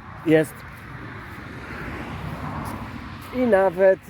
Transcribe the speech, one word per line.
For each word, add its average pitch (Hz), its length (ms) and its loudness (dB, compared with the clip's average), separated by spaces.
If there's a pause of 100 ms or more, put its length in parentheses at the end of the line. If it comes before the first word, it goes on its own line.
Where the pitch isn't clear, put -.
(260)
Jest. 156 280 6 (2750)
I 254 120 4
nawet, 190 520 6 (100)